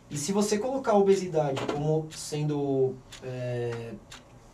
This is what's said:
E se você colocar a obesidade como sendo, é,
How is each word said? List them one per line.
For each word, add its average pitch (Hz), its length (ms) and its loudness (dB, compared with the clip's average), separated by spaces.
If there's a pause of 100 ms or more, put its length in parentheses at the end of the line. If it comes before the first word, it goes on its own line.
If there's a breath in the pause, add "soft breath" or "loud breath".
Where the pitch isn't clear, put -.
E 147 80 -8
se 143 160 -2
você 208 260 2
colocar 254 340 0
a 202 60 8
obesidade 160 640 4 (120)
como 156 400 0
sendo, 143 800 -2 (280)
é, 120 680 -6 (600)